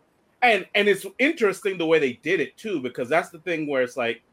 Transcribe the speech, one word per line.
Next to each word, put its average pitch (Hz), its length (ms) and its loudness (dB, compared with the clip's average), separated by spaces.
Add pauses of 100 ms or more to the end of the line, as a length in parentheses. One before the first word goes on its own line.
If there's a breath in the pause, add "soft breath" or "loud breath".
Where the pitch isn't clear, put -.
(420)
And, 214 240 2 (100)
and 208 120 4
it's 196 180 2 (140)
interesting 208 580 0
the 165 80 -2
way 160 140 4
they 131 140 0
did 165 260 -2
it, 127 160 -6
too, 196 240 -6
because 123 300 -6
that's 175 180 2
the 165 120 -20
thing 160 280 -4
where 139 140 0
it's 123 160 -4
like, 117 240 -4 (120)